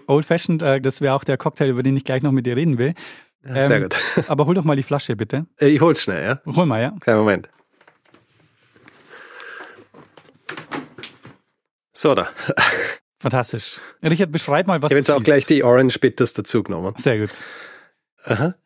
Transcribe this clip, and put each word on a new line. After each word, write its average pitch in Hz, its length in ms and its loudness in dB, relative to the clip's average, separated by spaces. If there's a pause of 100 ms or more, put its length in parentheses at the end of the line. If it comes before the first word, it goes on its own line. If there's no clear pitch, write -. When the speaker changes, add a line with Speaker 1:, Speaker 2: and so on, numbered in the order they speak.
Speaker 1:
<laughs> - 40 -20
Speaker 2:
Old 147 180 2
Fashioned, 165 380 -2
äh, 135 180 2
das 131 220 -4
wäre 135 120 2
auch 139 100 -4
der 135 120 -2
Cocktail, - 320 -2
über 123 140 -2
den 135 120 2
ich 135 100 -2
gleich 131 180 -4
noch 139 100 0
mit 127 140 0
dir 120 100 -2
reden 151 220 0
will. 139 160 0 (500)
Speaker 1:
Ja, 135 220 0
sehr 123 100 4
Speaker 2:
Ähm, 98 60 0
Speaker 1:
gut. 92 160 -4 (160)
<laughs> - 140 -2
Speaker 2:
aber 143 180 2
hol 170 80 2
doch 185 100 0
mal 151 120 2
die 135 60 0
Flasche, 139 320 -4
bitte. 113 300 -4 (160)
Speaker 1:
Äh, 143 80 6
ich 147 140 4
hol's 165 200 4
schnell, 85 220 -4
ja? 131 320 -6
Speaker 2:
Hol 180 80 4
mal, 113 160 0
ja. 143 200 -4
Speaker 1:
Kleinen 110 180 2
Moment. 104 320 2 (4000)
So, 143 220 2
da. 92 140 -2 (460)
<laughs> - 460 -10
Speaker 2:
Fantastisch. 120 600 -4 (220)
Richard, 160 300 0
beschreib 160 340 0
mal, 170 160 0
was 151 80 2
Speaker 1:
Ich 139 40 4
habe - 0 -
Speaker 2:
du 139 40 6
Speaker 1:
jetzt 143 120 2
auch 143 80 4
Speaker 2:
siehst. 113 80 -2
Speaker 1:
gleich 143 200 4
die 143 160 4
Orange 123 380 4
Bitters 120 320 0
dazu 107 300 -2
genommen. 92 360 -6
Speaker 2:
Sehr 117 220 0
gut. 104 100 -2 (920)
Speaker 1:
Aha. 143 300 -2 (120)